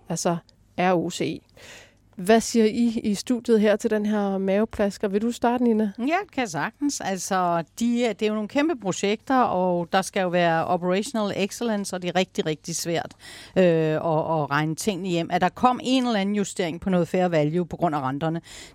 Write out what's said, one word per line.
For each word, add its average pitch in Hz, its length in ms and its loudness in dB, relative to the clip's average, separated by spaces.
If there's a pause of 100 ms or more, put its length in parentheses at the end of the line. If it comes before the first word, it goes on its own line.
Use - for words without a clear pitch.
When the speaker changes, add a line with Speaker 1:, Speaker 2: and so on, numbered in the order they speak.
Speaker 1:
altså 170 280 -2 (420)
R 180 140 2
O 165 180 0
C - 100 -6
E. 156 180 -4 (800)
Hvad 214 220 4
siger 220 260 2
I 233 380 0
i 208 100 0
studiet 226 460 2
her 214 160 4
til 226 140 -2
den 214 160 0
her 202 320 0
maveplasker? 202 720 0
Vil 202 140 0
du 233 100 0
starte, 247 320 0
Nina? 214 340 2
Speaker 2:
Ja, 277 180 0 (160)
kan 240 160 -4
sagtens. 180 520 -4
Altså, 180 600 0 (160)
de 240 260 2
er, 226 80 0
det 214 140 -2
er - 20 2
jo 214 60 -2
nogle 214 140 -4
kæmpe 302 340 0
projekter, 202 580 0
og 180 520 0
der 190 100 2
skal - 200 -4
jo 185 60 0
være 170 360 2
operational 185 720 0
excellence, 202 600 -2
og 180 60 -8
det 175 60 -6
er 170 80 -2
rigtig, 185 300 -2
rigtig - 300 -4
svært, - 360 -4 (440)
øh, 190 80 6
at, 160 300 4
at 156 560 0
regne 151 240 0
tingene 190 340 -4
hjem. 170 240 -2
At 175 80 2
der 180 80 2
kom 247 340 0
en 254 240 0
eller 226 140 0
anden 202 140 -2
justering 180 460 -4
på 196 100 -4
noget 175 180 2
fair 180 200 2
value 160 380 2
på 165 100 -10
grund 165 180 0
af 147 60 -2
renterne, 147 400 -2 (340)